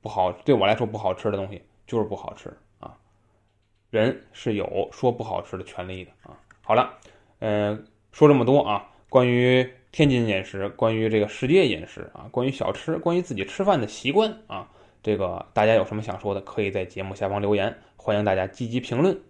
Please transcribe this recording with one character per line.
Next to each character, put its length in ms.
不 80
好， 240
对 220
我 120
来 80
说 120
不 100
好 160
吃 180
的 60
东 140
西 120
就 120
是 60
不 120
好 160
吃 240
啊。 180
人 420
是 220
有 380
说 200
不 100
好 200
吃 160
的 60
权 220
利 180
的 60
啊。 180
好 120
了， 240
呃， 380
说 140
这 80
么 120
多 140
啊， 280
关 180
于 400
天 160
津 180
饮 160
食， 280
关 260
于 140
这 100
个 80
世 180
界 200
饮 200
食 280
啊， 160
关 160
于 40
小 220
吃， 240
关 180
于 60
自 140
己 100
吃 180
饭 160
的 80
习 240
惯 240
啊， 240
这 160
个 340
大 140
家 80
有 100
什 100
么 60
想 180
说 160
的， 60
可 220
以 80
在 140
节 180
目 120
下 140
方 140
留 120
言， 220
欢 200
迎 80
大 100
家 120
积 220
极 120
评 220
论。 280